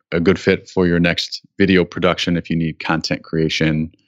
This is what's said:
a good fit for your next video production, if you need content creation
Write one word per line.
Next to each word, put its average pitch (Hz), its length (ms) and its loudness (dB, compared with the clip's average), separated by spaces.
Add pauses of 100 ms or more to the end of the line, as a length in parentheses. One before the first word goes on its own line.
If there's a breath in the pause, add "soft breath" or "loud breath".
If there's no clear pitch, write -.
(120)
a 85 80 0
good 82 180 2
fit - 300 0
for 92 180 0
your 85 140 2
next - 440 -4 (140)
video 92 260 4
production, 85 520 -2
if 82 120 -6
you 82 60 -4
need 82 240 -2
content - 460 -4
creation 78 680 -2 (180 soft breath)